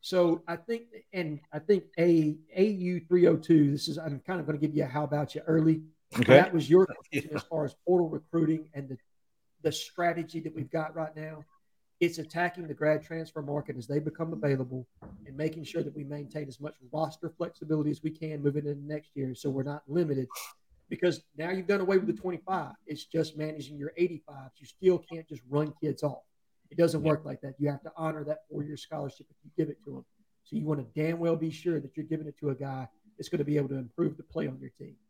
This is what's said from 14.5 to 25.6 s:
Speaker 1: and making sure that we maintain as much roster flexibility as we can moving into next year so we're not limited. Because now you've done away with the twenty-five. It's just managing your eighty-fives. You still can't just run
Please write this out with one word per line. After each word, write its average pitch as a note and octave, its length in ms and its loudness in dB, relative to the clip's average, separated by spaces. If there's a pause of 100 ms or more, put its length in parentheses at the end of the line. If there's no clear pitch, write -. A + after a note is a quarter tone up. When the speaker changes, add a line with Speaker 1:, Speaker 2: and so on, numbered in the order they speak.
Speaker 1:
and C3+ 100 -16
making D#3 280 -4
sure E3 180 -6
that D3 140 -6
we D3+ 80 -10
maintain D3 440 -8
as C3 120 -16
much D3+ 160 -10 (160)
roster D#3 440 -4
flexibility D#3 540 -2
as D3 140 -6
we D#3 80 -2
can D#3 320 -8
moving C#3+ 240 0
into C#3+ 180 -8
next D3+ 300 -10
year C3 180 -4
so C#3+ 160 -6
we're C3+ 140 -2
not C#3+ 240 -8
limited. C#3+ 400 0 (600)
Because - 360 -2 (120)
now D#3 140 -6
you've F#3 160 -4
done G3 160 2
away F#3+ 160 4
with F#3+ 80 2
the - 160 -2
twenty-five. F3 520 -4 (120)
It's D3+ 200 -10
just D#3 320 -2
managing D3+ 420 -8
your C#3+ 180 -6
eighty-fives. D3 640 -4
You C#3 80 -20
still F#3 320 4
can't E3 280 -14
just C3+ 220 -12
run D3 320 0